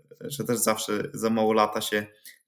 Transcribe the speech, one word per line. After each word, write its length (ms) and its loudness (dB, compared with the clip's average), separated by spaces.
że 220 -6
też 140 0
zawsze 560 0
za 160 -2
mało 240 2
lata 280 2
się 240 -2